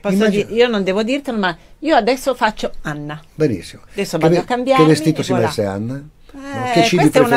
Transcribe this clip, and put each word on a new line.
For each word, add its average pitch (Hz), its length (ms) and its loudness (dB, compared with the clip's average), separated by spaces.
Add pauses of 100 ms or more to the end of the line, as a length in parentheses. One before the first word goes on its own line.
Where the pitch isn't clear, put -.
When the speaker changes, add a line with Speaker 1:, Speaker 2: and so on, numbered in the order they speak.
Speaker 1:
Posso 202 140 -2
Speaker 2:
immagina 208 300 2
Speaker 1:
dire, 196 160 -8
io 247 60 6
non 208 160 -2
devo 190 200 0
dirtelo, 254 360 -4
ma 180 160 -2 (240)
io 311 160 0
adesso 254 400 0
faccio 220 360 -2 (100)
Anna. 147 380 -10 (140)
Speaker 2:
Benissimo. 123 580 -4
Speaker 1:
Adesso 190 260 -6
Speaker 2:
Che 156 60 0
Speaker 1:
vado 165 120 4
Speaker 2:
ve-, 170 60 2
Speaker 1:
a - 40 -8
cambiarmi 254 380 2
Speaker 2:
che 156 60 6
vestito 156 320 2
Speaker 1:
e - 20 -4
Speaker 2:
si - 80 -4
Speaker 1:
voilà. 180 160 0
Speaker 2:
messe 107 180 -2
Anna? 104 280 -6 (380)
No? 277 100 -18
Speaker 1:
Eh, 262 320 -6
Speaker 2:
Che 233 100 4
cibi 226 200 2
Speaker 1:
questa - 160 4
è - 20 6
una 240 160 2